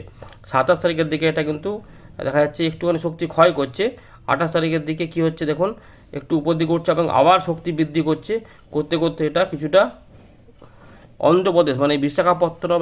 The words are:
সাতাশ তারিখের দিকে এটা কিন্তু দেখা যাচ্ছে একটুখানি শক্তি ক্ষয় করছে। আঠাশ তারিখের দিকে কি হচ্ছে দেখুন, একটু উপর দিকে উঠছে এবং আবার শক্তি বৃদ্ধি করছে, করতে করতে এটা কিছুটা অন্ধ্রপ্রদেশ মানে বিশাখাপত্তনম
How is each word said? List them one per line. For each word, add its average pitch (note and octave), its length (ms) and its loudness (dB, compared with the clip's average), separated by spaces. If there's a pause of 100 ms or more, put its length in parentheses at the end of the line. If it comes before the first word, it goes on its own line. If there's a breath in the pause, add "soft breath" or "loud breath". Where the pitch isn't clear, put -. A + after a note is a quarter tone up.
(520 loud breath)
সাতাশ E3 320 2
তারিখের E3 280 0
দিকে D#3 200 0
এটা D#3 180 -2
কিন্তু D3+ 200 -6 (560 loud breath)
দেখা C3+ 180 0
যাচ্ছে D3 260 -4
একটুখানি E3+ 360 -2
শক্তি E3 280 -6
ক্ষয় E3+ 260 6
করছে। C#3 240 -4 (480 loud breath)
আঠাশ D#3+ 240 0
তারিখের D#3+ 340 0
দিকে D#3+ 240 -6
কি E3+ 120 -4
হচ্ছে D#3+ 260 -4
দেখুন, E3+ 180 0 (480 soft breath)
একটু - 220 -6
উপর D#3+ 200 0
দিকে E3 160 0
উঠছে E3 200 0
এবং E3 100 2 (140)
আবার E3+ 180 6 (100)
শক্তি E3 300 -6
বৃদ্ধি D#3 320 0
করছে, D#3 240 -4 (420 loud breath)
করতে D3+ 260 -2
করতে D#3+ 280 -2
এটা E3+ 140 0 (100)
কিছুটা D#3 280 2 (1500 soft breath)
অন্ধ্রপ্রদেশ E3+ 540 4
মানে D3 100 2 (120)
বিশাখাপত্তনম E3+ 760 0